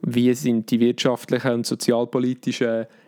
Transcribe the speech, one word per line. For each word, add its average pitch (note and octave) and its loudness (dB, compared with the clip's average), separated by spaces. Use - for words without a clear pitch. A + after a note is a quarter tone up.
Wie A#2+ 2
sind A#2 -2
die A#2 2
wirtschaftlichen A#2+ 0
und A#2 -2
sozialpolitischen A#2+ -2